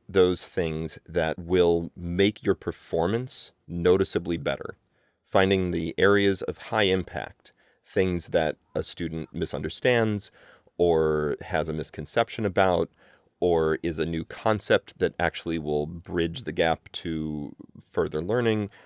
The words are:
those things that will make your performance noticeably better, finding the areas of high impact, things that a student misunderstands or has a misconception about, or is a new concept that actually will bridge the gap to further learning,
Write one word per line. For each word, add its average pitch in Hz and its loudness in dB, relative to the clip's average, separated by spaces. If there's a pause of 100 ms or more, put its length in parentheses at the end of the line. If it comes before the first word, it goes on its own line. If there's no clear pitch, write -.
those 92 4
things 80 -4 (100)
that 80 -2
will 85 2
make 87 0
your 95 4
performance 98 -2 (160)
noticeably 87 2
better, 71 -6 (480)
finding 95 2
the 85 -4
areas 98 4
of - -6
high 110 0
impact, - -2 (340)
things 92 0
that 80 0 (180)
a 78 -2
student 80 -6
misunderstands 104 -2 (460)
or 78 2
has 78 -2
a 78 -6
misconception 78 -4
about, 90 2 (520)
or 80 2
is 80 -4
a 78 0
new 82 -4
concept - -2
that 87 0
actually 85 -2
will 76 -2
bridge 87 -4
the 78 -8
gap 82 0
to 78 -6 (260)
further 78 -2
learning, 107 0 (160)